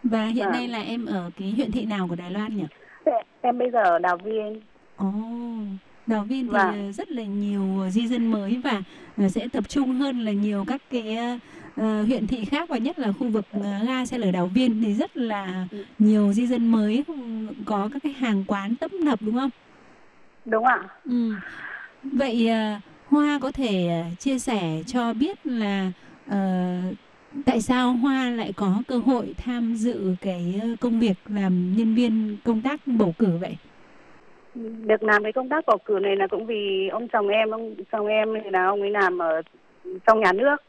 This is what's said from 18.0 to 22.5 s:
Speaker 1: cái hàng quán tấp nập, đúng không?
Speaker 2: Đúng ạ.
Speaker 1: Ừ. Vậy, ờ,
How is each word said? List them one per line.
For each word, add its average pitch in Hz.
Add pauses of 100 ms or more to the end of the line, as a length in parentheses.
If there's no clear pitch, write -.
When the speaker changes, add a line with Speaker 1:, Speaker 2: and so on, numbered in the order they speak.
Speaker 1:
cái 285
hàng 226
quán 202
tấp 330
nập, 302
đúng 214
không? 254 (960)
Speaker 2:
Đúng 220
ạ. 247 (260)
Speaker 1:
Ừ. 233 (680)
Vậy, 240
ờ, 214 (260)